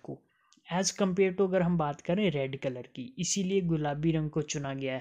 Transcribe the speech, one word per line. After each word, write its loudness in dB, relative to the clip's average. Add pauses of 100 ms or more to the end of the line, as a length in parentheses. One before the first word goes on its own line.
को -10 (500)
as 0
compare 2
to 4
अगर 2
हम 4
बात -2
करें 2
रेड -2
कलर -6
की, -10
इसीलिए 0
गुलाबी 0
रंग 0
को -2
चुना -6
गया -4